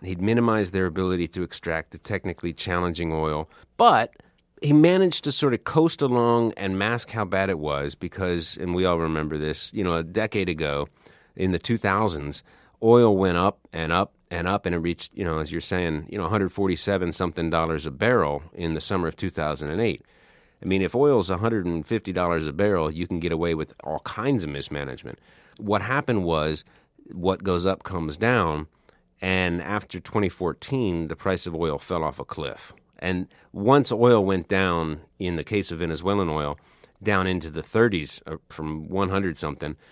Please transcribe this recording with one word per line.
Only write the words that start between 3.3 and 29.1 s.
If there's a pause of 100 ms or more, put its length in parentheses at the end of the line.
but (480)
he
managed
to
sort
of
coast
along
and
mask
how
bad
it
was
because,
and
we
all
remember
this,
you
know,
a
decade
ago (480)
in
the
two
thousands, (400)
oil
went
up (120)
and
up (160)
and
up,
and
it
reached,
you
know,
as
you're
saying,
you
know,
a
hundred
forty-seven
something
dollars
a
barrel (100)
in
the
summer
of
two
thousand
and
eight. (580)
I
mean,
if
oil's
a
hundred
and
fifty
dollars
a
barrel,
you
can
get
away
with (100)
all
kinds
of
mismanagement. (400)
What
happened
was, (480)
what
goes
up
comes
down, (540)